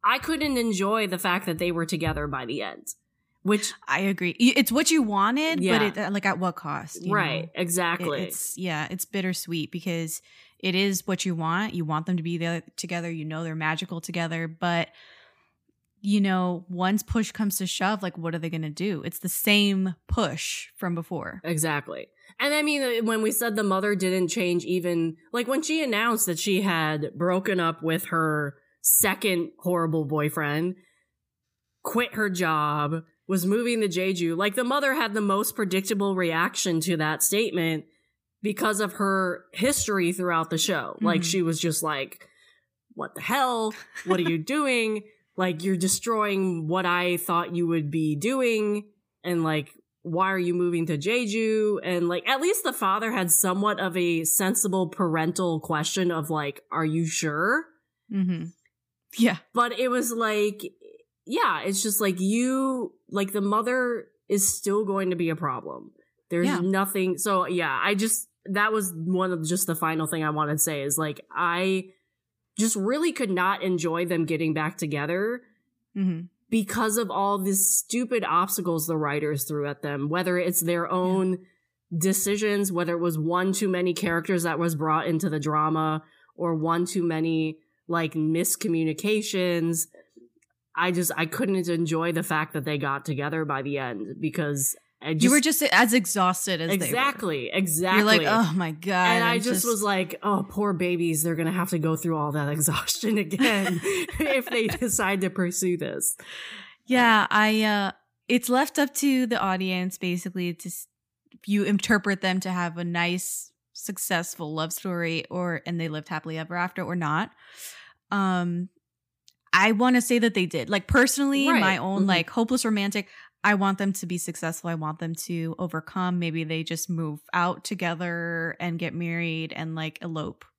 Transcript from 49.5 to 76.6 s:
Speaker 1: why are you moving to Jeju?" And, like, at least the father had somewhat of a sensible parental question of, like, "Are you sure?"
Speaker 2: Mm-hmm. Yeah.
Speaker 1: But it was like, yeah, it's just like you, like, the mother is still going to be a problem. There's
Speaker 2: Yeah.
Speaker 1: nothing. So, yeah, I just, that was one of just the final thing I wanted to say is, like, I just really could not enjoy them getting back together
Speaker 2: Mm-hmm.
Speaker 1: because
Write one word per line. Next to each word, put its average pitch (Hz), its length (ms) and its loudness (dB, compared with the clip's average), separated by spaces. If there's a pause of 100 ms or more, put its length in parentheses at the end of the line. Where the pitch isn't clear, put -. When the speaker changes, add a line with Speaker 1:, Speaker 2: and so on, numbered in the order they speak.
Speaker 1:
why 175 280 0
are 190 80 0
you 175 160 0
moving 175 320 0
to 156 100 0
Jeju?" 214 840 0
And, 175 260 0
like, 175 200 -2
at 269 120 2
least 359 220 2
the - 100 0
father 214 380 0
had 185 220 0
somewhat 202 480 2
of 185 160 -2
a 170 280 0
sensible 185 640 0
parental 165 720 0
question 170 540 0
of, 160 180 -2
like, 147 300 -2 (100)
"Are 160 160 0
you 160 200 0
sure?" 170 600 0 (460)
Speaker 2:
Mm-hmm. 180 320 0 (760)
Yeah. 220 200 4 (160)
Speaker 1:
But 240 260 0
it 254 80 2
was 240 240 0
like, 214 500 0 (600)
yeah, 233 380 0
it's 190 200 -2
just 208 180 -2
like 190 200 2
you, 254 720 0 (180)
like, 196 220 -2
the 208 80 -2
mother 226 640 0 (220)
is 196 260 2
still 208 300 0
going 196 260 0
to 175 60 0
be 170 140 0
a 156 60 0
problem. 120 540 -8 (380)
There's 175 180 2
Speaker 2:
Yeah. 185 140 0
Speaker 1:
nothing. 190 580 0
So, 190 280 0
yeah, 165 360 -2
I 202 120 2
just, 214 340 0 (160)
that 208 280 2
was 196 220 0
one 180 380 0
of 160 140 -2
just 180 200 0
the 165 80 0
final 160 320 0
thing 160 160 -2
I 156 80 2
wanted 151 220 0
to 151 60 0
say 147 240 0
is, 143 160 -2
like, 151 220 -2 (120)
I 185 540 0 (720)
just 220 180 2
really 269 360 0
could 226 180 -4
not 185 320 0
enjoy 175 420 0
them 170 220 0
getting 160 280 0
back 160 220 -2
together 170 640 -4 (540)
Speaker 2:
Mm-hmm. 180 300 -2 (240)
Speaker 1:
because 220 480 0